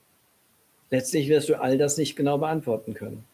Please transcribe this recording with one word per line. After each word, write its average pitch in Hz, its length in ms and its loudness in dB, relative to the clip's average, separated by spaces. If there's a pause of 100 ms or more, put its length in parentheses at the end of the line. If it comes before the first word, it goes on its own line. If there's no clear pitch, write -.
(920)
Letztlich 135 360 0
wirst 151 220 4
du 151 100 2
all 131 180 2
das 143 200 0
nicht 151 180 -2
genau 143 220 0
beantworten 147 560 -4
können. 107 400 -12